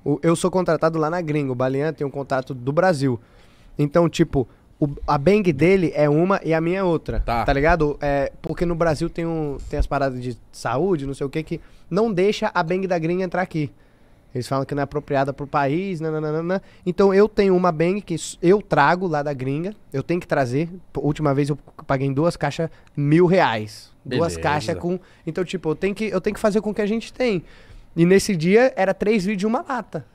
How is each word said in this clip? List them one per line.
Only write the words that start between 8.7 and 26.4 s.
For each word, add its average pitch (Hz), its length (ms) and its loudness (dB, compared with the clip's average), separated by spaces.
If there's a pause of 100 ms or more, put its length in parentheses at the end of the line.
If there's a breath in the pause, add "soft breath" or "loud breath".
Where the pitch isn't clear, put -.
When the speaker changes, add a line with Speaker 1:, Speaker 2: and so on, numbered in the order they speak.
Speaker 1:
Brasil 165 360 -2
tem 165 160 -6
um, 151 320 -4 (100)
tem 147 100 -6
as - 80 0
paradas 139 360 -2
de 123 140 -8 (160)
saúde, 139 540 -2
não 139 80 -8
sei 143 120 -6
o 131 40 -8
que, 156 120 -6
que 160 180 -8 (300 soft breath)
não 214 220 0
deixa 202 420 0
a - 80 0
Bang 185 240 -2
da 175 120 -2
gringa 175 260 -2
entrar 180 180 -4
aqui. 156 280 -4 (640 soft breath)
Eles 123 120 -6
falam 135 200 -2
que 147 80 -6
não 143 80 -2
é - 20 0
apropriada 143 480 -2
pro 143 140 -10
país, 156 520 -2
nananana. 160 640 -4 (220 soft breath)
Então 196 300 4
eu 202 120 8
tenho 196 300 2
uma 180 160 4
Bang 175 300 0
que 170 120 -6
s-, - 280 -10
eu 190 180 6
trago 170 460 2
lá 151 160 -2
da 147 100 -4
gringa, 143 420 -4 (160)
eu 135 120 -4
tenho 175 180 -2
que - 60 -14
trazer. 143 420 0 (240)
P-, 143 80 -6
última 147 340 0
vez 143 140 2
eu 147 100 -4 (280)
paguei 135 200 0
em 135 60 -2
duas 160 240 0
caixas 156 320 -4 (260 soft breath)
mil 147 300 4
reais. 123 680 2 (140)
Duas 151 300 -2
Speaker 2:
Beleza. - 60 -8
Speaker 1:
caixas 151 380 -2
com, 180 220 -4 (260 soft breath)
então, 165 160 -4
tipo, 170 280 -4
eu 151 40 0
tenho 196 200 -2
que, 220 100 -4
eu 190 160 -2
tenho 208 140 -4
que - 60 -10